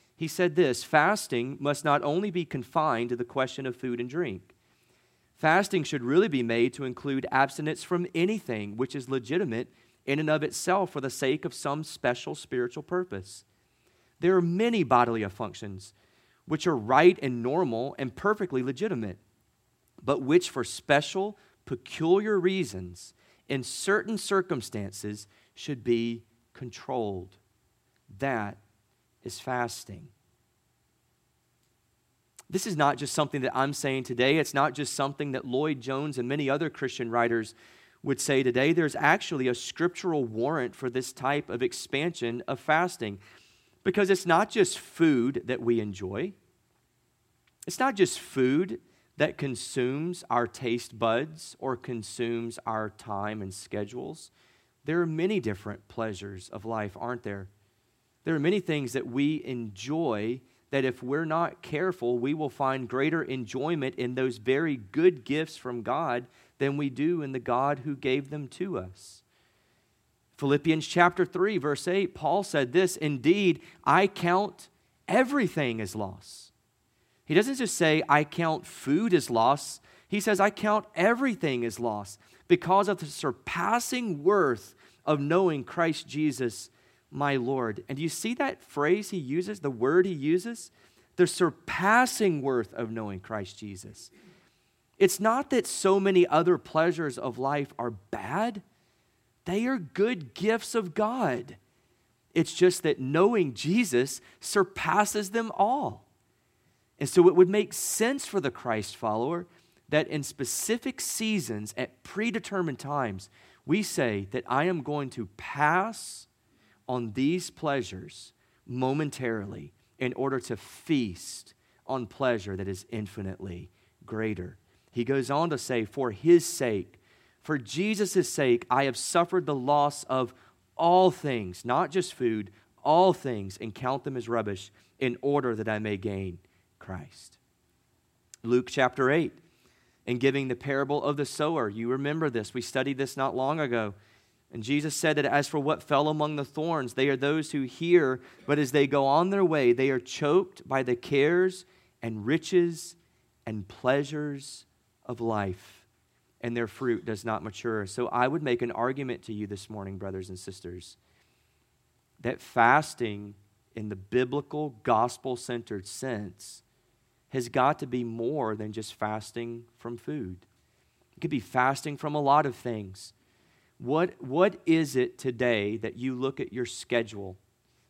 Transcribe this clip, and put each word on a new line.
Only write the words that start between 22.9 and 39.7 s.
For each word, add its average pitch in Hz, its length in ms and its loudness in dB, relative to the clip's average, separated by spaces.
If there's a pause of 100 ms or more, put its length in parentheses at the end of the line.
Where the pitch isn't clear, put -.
in 131 160 -2
certain 208 520 -2
circumstances, 113 1080 -4 (280)
should 131 280 -10
be 117 400 0 (320)
controlled." 107 800 -8 (840)
That 110 400 -4 (640)
is - 160 -12
fasting. 117 640 -6 (2500)
This 185 160 -2
is 190 120 -4
not 143 200 4
just 139 160 -6
something 147 280 0
that 123 160 -2
I'm 135 160 2
saying 135 320 -2
today. 127 340 4
It's 147 160 0
not 143 180 2
just 139 220 -6
something 143 380 -4
that 127 120 -6
Lloyd-Jones 135 720 -2
and 120 120 -2
many 143 200 0
other 147 220 0
Christian 127 400 -6
writers 117 460 0 (480)
would 131 160 0
say 135 240 2
today. 127 280 4
There's 156 220 2
actually 147 540 2
a 123 60 2
scriptural 160 720 -2